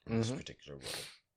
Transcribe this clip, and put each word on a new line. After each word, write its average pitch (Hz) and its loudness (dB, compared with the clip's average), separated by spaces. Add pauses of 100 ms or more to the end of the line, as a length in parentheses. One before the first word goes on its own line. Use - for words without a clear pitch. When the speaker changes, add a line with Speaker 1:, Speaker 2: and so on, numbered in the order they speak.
Speaker 1:
in 113 6
this 113 6
Speaker 2:
Mm-hmm. 127 2
Speaker 1:
particular - -8
roll 65 -6 (460)